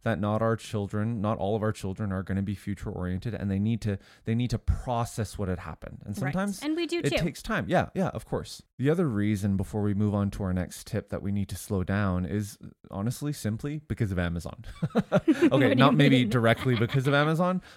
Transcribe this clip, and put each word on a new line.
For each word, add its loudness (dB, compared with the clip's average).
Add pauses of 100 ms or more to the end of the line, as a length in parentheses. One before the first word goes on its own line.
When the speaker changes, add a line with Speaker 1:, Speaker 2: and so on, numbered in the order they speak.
Speaker 1:
that 0
not 0
our 2
children, -4
not 0
all 0
of -2
our 2
children -4
are -2
gonna -2
be -2
future-oriented, -4
and -4
they 0
need 2
to, -2 (280)
they 0
need 0
to 0
process -2
what -2
had -2
happened. -14
And -8
Speaker 2:
Right. -2
Speaker 1:
sometimes -2
Speaker 2:
And -2
we -2
do -2
Speaker 1:
it 0
Speaker 2:
too. 0
Speaker 1:
takes -4
time. -2
Yeah, 2
yeah, -2
of -8
course. -8 (160)
The 2
other 2
reason, 2
before -2
we 2
move 2
on 2
to -6
our -2
next -4
tip, -6
that -6
we -4
need -2
to -8
slow -2
down 0
is -4 (320)
honestly -4
simply -6
because 0
of -2
Amazon. -2
<laughs> -14
Speaker 2:
<laughs> -2 (180)
What 4
do 6
Speaker 1:
Okay, 6
Speaker 2:
you 4
Speaker 1:
not 8
maybe 8
Speaker 2:
mean? 2
Speaker 1:
directly 4
because 2
of 2
Speaker 2:
<laughs> 6
Speaker 1:
Amazon, 2 (140)